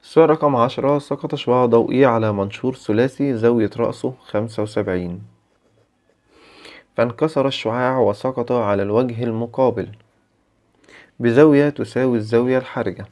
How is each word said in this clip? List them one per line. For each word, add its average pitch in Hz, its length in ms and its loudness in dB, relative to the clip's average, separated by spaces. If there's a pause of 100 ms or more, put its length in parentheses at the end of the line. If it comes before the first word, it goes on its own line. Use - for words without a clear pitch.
السؤال 160 280 4
رقم 151 260 2
عشرة، 135 440 0
سقط 143 360 -8
شعاع 127 300 0
ضوئي 117 400 4
على 110 280 2
منشور 101 420 -4
ثلاثي 131 600 -2
زاوية 113 400 2
رأسه 120 440 -4
خمسة 110 420 -6
وسبعين، 95 580 -6 (1700)
فانكسر 131 520 -2
الشعاع 127 520 -2
وسقط 120 520 -2
على 101 320 0
الوجه 113 400 -2
المقابل 117 680 -2 (1300)
بزاوية 143 500 6
تساوي 127 480 -2
الزاوية 117 400 0
الحرجة. 107 540 -6